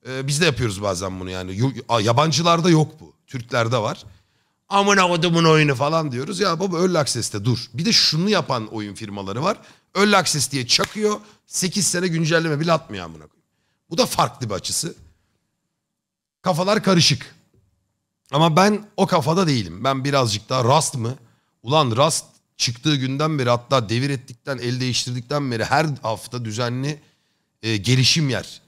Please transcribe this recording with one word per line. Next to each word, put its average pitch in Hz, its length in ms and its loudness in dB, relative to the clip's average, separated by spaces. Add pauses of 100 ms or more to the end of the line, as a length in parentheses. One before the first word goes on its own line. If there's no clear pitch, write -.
E, 135 180 -6
biz 143 140 -2
de 180 40 4
yapıyoruz 110 380 0
bazen 92 380 -4
bunu 92 100 -8
yani. 92 260 -8
Yu-, 131 180 0 (140)
a-, 117 120 2
yabancılarda 160 720 2
yok 156 300 2
bu. - 120 -20 (140)
Türklerde 120 520 -2
var. 117 260 -4 (640)
"Amına 196 400 4
kodumun 170 360 2
oyunu" 156 300 6
falan 147 380 0
diyoruz. 156 280 -6
Ya 175 200 0
baba 185 200 -2
early 180 180 2
access'te 110 460 -4
dur. 117 300 -2
Bir 151 100 -4
de 220 80 2
şunu 175 380 2
yapan 127 360 -2
oyun 104 280 -10
firmaları 101 480 -8
var. - 160 -2 (360)
Early 202 220 4
access 151 360 0
diye 127 140 -4
çakıyor. 208 540 -2 (260)
Sekiz 185 400 -2
sene 175 220 -2
güncelleme 160 520 0
bile 170 120 0
atmıyor 104 320 -4
amına 80 220 -16
koyayım. - 200 -20 (440)
Bu 262 80 -6
da 240 80 2
farklı - 420 -2
bir 101 60 -4
açısı. - 400 -6 (1500)
Kafalar 185 400 0
karışık. - 520 2 (960)
Ama 151 260 4
ben 202 400 4
o 190 100 2
kafada 165 400 2
değilim. 104 380 -2
Ben 135 200 0
birazcık 135 440 0
daha 127 160 0
Rust 147 300 2
mı? 120 200 -6 (480)
Ulan 135 280 2
Rust 143 340 0 (320)
çıktığı 147 400 -2
günden 139 420 -2
beri, 120 120 0
hatta 120 380 0
devir 123 220 -2
ettikten, 135 480 -8
el 123 220 -4
değiştirdikten 127 680 -4
beri 110 140 -2
her 151 220 2 (160)
hafta 113 420 -8
düzenli, 123 560 -6 (640)
e, 110 140 -2
gelişim 131 540 2
yer. 95 380 -6